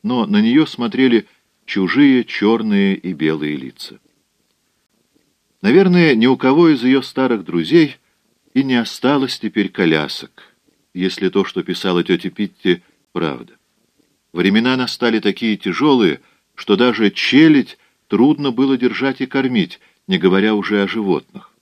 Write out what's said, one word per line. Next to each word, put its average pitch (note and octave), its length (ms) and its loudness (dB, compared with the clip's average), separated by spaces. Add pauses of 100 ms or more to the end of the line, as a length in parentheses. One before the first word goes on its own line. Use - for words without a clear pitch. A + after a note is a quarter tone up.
Но - 240 -2
на G#2 140 2
неё B2+ 260 2
смотрели A#2 600 0 (420)
чужие B2 560 2
чёрные G2+ 720 0
и F2+ 160 -8
белые D2+ 440 -4
лица. - 440 -16 (1600)
Наверное, E3+ 540 4
ни A2+ 120 2
у C3 100 4
кого D3+ 340 4
из B2+ 120 0
её C3 200 2
старых A#2+ 420 -4
друзей A#2 520 0 (580)
и C3+ 100 0
не C3 100 -2
осталось B2+ 640 -2
теперь G2+ 300 -4
колясок, - 880 -4 (400)
если F#2 340 -4
то, F#2+ 160 0
что F2+ 180 -8
писала F2+ 400 -2
тётя F2 280 -2
Питти, F#2 520 -4 (300)
правда. C2+ 400 -8 (800)
Времена G#2+ 440 0
настали A#2+ 440 -2
такие G#2 360 -2
тяжёлые, G2+ 640 0 (340)
что - 220 0
даже A2+ 340 0
челядь C#3+ 680 2 (300)
трудно C#3 420 0
было C3 280 0
держать B2+ 420 -2
и C3 60 -4
кормить, B2+ 520 -2 (280)
не F#2+ 100 -2
говоря F#2+ 380 2
уже G2+ 280 -2
о G2 60 -2
животных. G2 720 -6